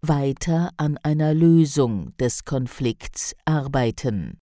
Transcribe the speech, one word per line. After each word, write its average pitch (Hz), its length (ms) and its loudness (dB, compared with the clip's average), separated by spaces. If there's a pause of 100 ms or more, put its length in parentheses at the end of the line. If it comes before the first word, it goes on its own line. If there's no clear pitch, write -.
weiter 156 720 0
an 151 260 -2
einer 151 320 0
Lösung 147 840 4
des - 260 -2
Konflikts - 880 -6 (100)
arbeiten. 127 1000 -2